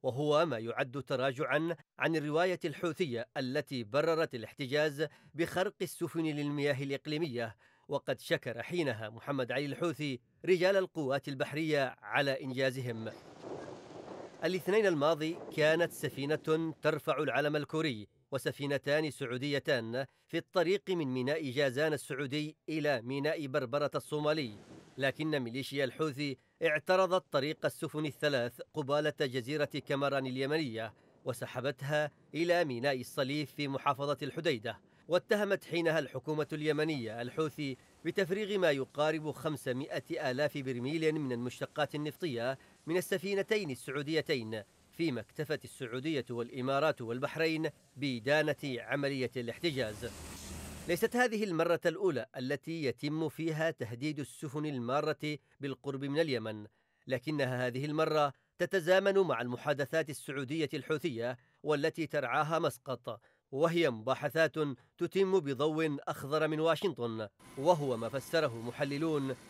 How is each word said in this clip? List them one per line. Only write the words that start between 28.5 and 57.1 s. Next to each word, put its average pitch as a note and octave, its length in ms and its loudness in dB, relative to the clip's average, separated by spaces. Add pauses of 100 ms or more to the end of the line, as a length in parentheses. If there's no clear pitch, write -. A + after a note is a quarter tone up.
قبالة D3 480 2
جزيرة C3+ 480 0 (180)
كمران C#3 400 0
اليمنية C3 680 -2 (320)
وسحبتها C3+ 880 -2 (220)
إلى E3+ 320 4
ميناء C3 360 0
الصليف C#3 500 -2
في D3 160 -4
محافظة C#3 540 0
الحديدة. C3+ 580 -2 (280)
واتهمت G3+ 580 2
حينها D#3+ 340 2
الحكومة D3+ 540 -2
اليمنية D3+ 680 0
الحوثي C#3+ 560 -4 (280)
بتفريغ G3 520 0
ما F3 140 6
يقارب D3+ 600 0
خمسمائة C#3 1000 -4
آلاف C#3+ 260 0
برميل C#3 540 0
من D3+ 200 0
المشتقات B2+ 640 -2
النفطية C3+ 640 -4 (280)
من E3 120 0
السفينتين G3 760 0
السعوديتين، C3+ 920 -2 (280)
فيما C#3 300 0
اكتفت D3+ 420 -4
السعودية C3 680 -4
والإمارات C3 720 0
والبحرين D#3 680 0 (280)
بإدانة C#3 640 2
عملية C3 760 -2
الاحتجاز. A#2 760 -4 (760)
ليست F3 280 0
هذه A3+ 280 2
المرة E3+ 420 2
الأولى E3 400 2 (120)
التي C#3+ 460 -4
يتم D3 460 0
فيها D#3+ 420 -2
تهديد C3+ 480 -6
السفن D3+ 460 -6
المارة D3 720 -2 (220)
بالقرب C3+ 460 -6
من C#3+ 140 0
اليمن، A2 480 0 (400)
لكنها B2+ 600 0